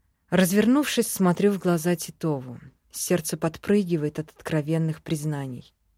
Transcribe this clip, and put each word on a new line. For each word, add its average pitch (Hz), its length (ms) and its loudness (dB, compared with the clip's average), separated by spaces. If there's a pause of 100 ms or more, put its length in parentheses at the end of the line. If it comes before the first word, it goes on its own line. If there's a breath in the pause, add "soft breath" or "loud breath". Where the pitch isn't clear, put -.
(320)
Развернувшись, 214 760 4
смотрю 190 440 2
в 196 80 -2
глаза 175 360 2
Титову. 131 640 -6 (320)
Сердце - 460 -2
подпрыгивает 170 800 0
от 156 140 -8
откровенных 156 720 -2
признаний. 143 720 -6 (220)